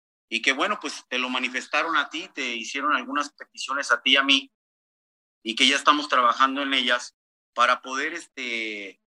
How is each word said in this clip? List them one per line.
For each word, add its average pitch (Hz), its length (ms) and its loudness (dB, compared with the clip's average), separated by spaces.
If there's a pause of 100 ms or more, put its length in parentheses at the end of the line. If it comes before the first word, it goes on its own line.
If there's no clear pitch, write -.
(300)
y 117 120 -2
que, 135 120 2
bueno, 190 260 0
pues - 300 -8
te 127 100 -2
lo 127 100 -2
manifestaron 127 680 -2
a 139 120 0
ti, 175 240 -10
te 127 220 -6
hicieron 139 400 -2
algunas 135 380 -4
peticiones - 580 -6
a 117 100 2
ti 131 120 4
y 135 40 6
a 139 60 4
mí, 135 280 2 (920)
y 113 120 -4
que 131 120 4
ya 139 80 4
estamos 147 340 2
trabajando 135 540 2
en 135 100 -2
ellas 123 420 0 (380)
para 120 280 4
poder, 135 320 -4
este, 113 840 -8 (140)